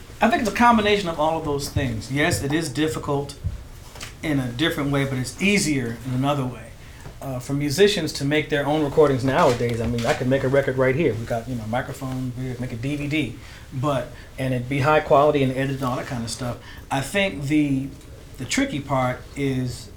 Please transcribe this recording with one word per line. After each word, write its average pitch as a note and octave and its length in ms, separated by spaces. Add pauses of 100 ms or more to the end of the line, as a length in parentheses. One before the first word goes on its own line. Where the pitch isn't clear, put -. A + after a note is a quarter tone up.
(200)
I A3+ 100
think D#4 120
it's A3 100
a - 40
combination G#3 520
of D#3+ 120
all D#3 180
of D3+ 80
those C#3+ 240
things. B2 420
Yes, D3 320
it C#3 80
is D#3 180
difficult C#3+ 680 (880)
in D3 160
a B2 120
different D3 400
way, C#3 140
but C3 140
it's - 200
easier D3 580 (100)
in B2+ 60
another C#3 320
way. A#2+ 160 (600)
Uh, C3+ 180
for C#3 140
musicians D3 600
to C#3 120
make D3 240
their C#3+ 180
own D3+ 160
recordings C3+ 400
nowadays, B2 580
I A2+ 60
mean, A#2 180
I C#3+ 80
could C3 140
make C3 160
a C3 40
record C3 300
right C3 180
here. D3 180
We A2 120
got, A#2 240
you B2+ 60
know, A2+ 100
microphone, C3 720
we B2+ 140
could B2+ 100
make C3 100
a B2+ 40
D C3 220
V C#3+ 100
D, D3 280 (380)
but, C#3 360 (280)
and C3 160
it'd B2 160
be C#3 120
high D3+ 180
quality D3 420
and C3 100
edited C3+ 260
and C3 80
all B2+ 100
that - 100
kind A#2+ 180
of A#2 60
stuff. A#2+ 280 (340)
I C#3 100
think G3 420
the, C#3 440 (500)
the A#2+ 80
tricky C4+ 340
part B2+ 420 (140)
is C3 600